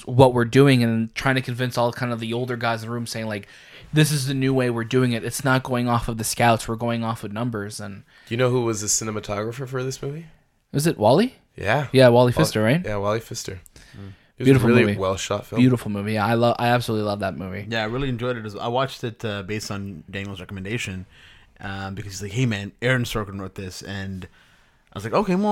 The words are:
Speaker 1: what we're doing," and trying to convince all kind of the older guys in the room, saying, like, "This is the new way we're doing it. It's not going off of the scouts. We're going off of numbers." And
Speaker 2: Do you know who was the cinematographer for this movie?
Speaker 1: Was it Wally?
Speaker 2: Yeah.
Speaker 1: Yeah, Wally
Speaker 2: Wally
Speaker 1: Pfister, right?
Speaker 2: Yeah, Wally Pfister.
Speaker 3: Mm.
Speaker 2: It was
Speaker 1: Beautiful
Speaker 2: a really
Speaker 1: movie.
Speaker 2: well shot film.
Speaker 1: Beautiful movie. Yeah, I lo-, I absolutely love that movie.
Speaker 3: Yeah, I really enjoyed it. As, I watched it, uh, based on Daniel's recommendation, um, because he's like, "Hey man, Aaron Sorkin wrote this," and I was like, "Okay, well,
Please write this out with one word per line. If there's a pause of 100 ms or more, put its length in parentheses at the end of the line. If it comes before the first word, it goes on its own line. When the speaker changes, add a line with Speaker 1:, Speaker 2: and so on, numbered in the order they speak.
Speaker 1:
what
we're
doing,"
and
trying
to
convince
all
kind
of
the
older
guys
in
the
room,
saying,
like, (420)
"This
is
the
new
way
we're
doing
it.
It's
not
going
off
of
the
scouts.
We're
going
off
of
numbers."
And (260)
Speaker 2:
Do
you
know
who
was
the
cinematographer
for
this
movie? (440)
Speaker 1:
Was
it
Wally? (220)
Speaker 2:
Yeah.
Speaker 1:
Yeah,
Wally
Speaker 2:
Wally
Speaker 1:
Pfister,
right?
Speaker 2:
Yeah,
Wally
Pfister. (340)
Speaker 3:
Mm. (240)
Speaker 2:
It
was
Speaker 1:
Beautiful
Speaker 2:
a
really
Speaker 1:
movie.
Speaker 2:
well
shot
film.
Speaker 1:
Beautiful
movie.
Yeah,
I
lo-,
I
absolutely
love
that
movie.
Speaker 3:
Yeah,
I
really
enjoyed
it.
As,
I
watched
it,
uh,
based
on
Daniel's
recommendation, (540)
um,
because
he's
like,
"Hey
man, (100)
Aaron
Sorkin
wrote
this,"
and (680)
I
was
like,
"Okay,
well,